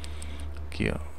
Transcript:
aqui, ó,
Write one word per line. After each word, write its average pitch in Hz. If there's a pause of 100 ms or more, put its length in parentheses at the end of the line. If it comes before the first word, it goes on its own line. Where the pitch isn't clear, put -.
(680)
aqui, -
ó, - (200)